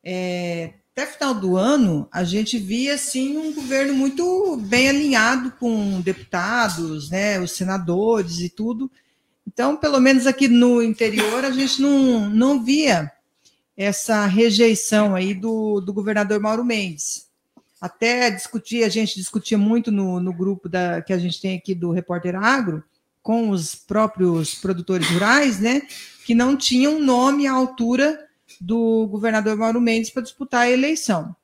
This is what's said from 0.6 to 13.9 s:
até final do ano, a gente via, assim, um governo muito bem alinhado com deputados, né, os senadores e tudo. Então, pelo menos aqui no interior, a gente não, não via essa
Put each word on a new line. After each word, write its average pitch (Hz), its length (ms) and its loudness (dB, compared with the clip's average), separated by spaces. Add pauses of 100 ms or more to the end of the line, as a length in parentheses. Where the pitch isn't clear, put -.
até 277 140 -6
final 269 280 -4
do 190 220 0
ano, 202 540 2
a 180 140 -4
gente 214 340 -2
via, 233 360 -2
assim, 277 420 -4
um 311 160 -4
governo 277 400 -2
muito 339 640 0
bem 233 320 2
alinhado 262 640 2
com 208 480 -2
deputados, 175 1080 -4
né, 196 280 0
os 175 140 -6
senadores 185 880 -2
e 175 80 -4
tudo. 226 420 -6 (560)
Então, 269 300 -2
pelo 294 240 2
menos 262 260 6
aqui 269 220 4
no 240 340 6
interior, 220 600 0
a 269 60 -2
gente 262 320 0
não, 262 480 4
não 247 340 4
via 240 480 0 (640)
essa 208 480 -2